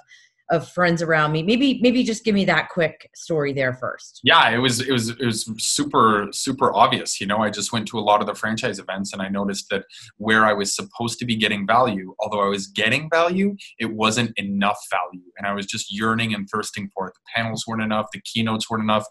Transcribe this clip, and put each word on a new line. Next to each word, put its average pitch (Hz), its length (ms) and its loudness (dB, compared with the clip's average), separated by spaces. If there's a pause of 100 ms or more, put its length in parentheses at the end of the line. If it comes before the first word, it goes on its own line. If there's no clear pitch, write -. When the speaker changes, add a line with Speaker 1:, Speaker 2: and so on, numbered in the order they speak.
(500)
Speaker 1:
of 160 200 0
friends 170 320 2
around 156 300 2
me." 160 100 0
Maybe, 247 400 2
maybe 247 220 4
just 220 200 -4
give 214 100 2
me 196 120 4
that 160 220 2
quick - 460 -2
story 143 380 -2
there 131 220 0
first. - 480 -10
Speaker 2:
Yeah, 139 280 6
it 117 80 2
was, 123 220 2
it 135 120 0
was, 113 180 0
it 120 140 -6
was 113 340 -2
super, 113 720 2
super - 420 0
obvious. 110 460 2
You 98 60 -6
know, 104 120 0
I 107 120 2
just 104 220 -6
went 110 160 -2
to 113 100 -6
a - 20 -4
lot 104 200 4
of 104 60 -2
the 101 80 -4
franchise 110 440 -4
events 95 340 -6
and 101 100 -6
I 95 60 -6
noticed 98 420 -4
that 98 140 -2 (340)
where 110 260 4
I 107 80 4
was 101 220 -2
supposed 117 460 -6
to 123 40 -6
be 120 120 -2
getting 104 300 0
value, 107 540 0
although 104 220 -2
I 98 60 2
was 98 180 -2
getting 123 440 -2
value, 180 460 2 (220)
it 110 140 -4
wasn't 113 460 0
enough 101 400 0 (120)
value. 90 320 -4 (160)
And 98 80 -6
I 101 60 -2
was 98 140 -4
just - 260 -8
yearning 113 420 0
and 101 140 -6
thirsting 104 460 -6
for 95 140 -8
it. - 60 -18
The - 60 -20 (140)
panels 113 320 -4
weren't 110 160 -4
enough. 107 300 -2
The 98 100 -14
keynotes 113 480 -2
weren't 110 140 -2
enough. 107 260 2